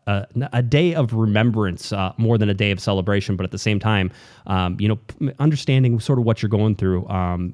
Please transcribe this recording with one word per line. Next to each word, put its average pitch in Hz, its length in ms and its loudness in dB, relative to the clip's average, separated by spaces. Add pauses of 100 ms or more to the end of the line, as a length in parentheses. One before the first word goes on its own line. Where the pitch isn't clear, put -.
a, 104 60 0
a, 101 420 -4
a 123 80 2
day 151 320 2
of 135 180 0
remembrance, 107 800 0
uh, 95 240 -4
more 117 220 2
than 104 100 2
a 101 60 2
day 101 160 2
of 92 100 -2
celebration, 98 560 -2
but 92 80 -4
at 90 60 -6
the 101 80 -10
same 104 200 0
time, 98 320 0 (360)
um, 92 340 -2
you 104 80 0
know, 107 80 0
p-, - 420 -6
understanding 131 640 2
sort 131 180 0
of 120 60 0
what 113 160 0
you're 107 80 -2
going 107 260 2
through, 92 340 -2
um, 90 460 -2